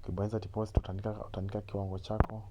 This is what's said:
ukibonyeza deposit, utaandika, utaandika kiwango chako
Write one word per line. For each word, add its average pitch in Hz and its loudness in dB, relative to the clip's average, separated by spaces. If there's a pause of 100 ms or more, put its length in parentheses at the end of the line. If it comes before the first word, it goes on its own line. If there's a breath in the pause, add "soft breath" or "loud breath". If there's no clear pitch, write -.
ukibonyeza 104 0
deposit, 104 0
utaandika, 104 0
utaandika 98 -2
kiwango 98 -4
chako 107 2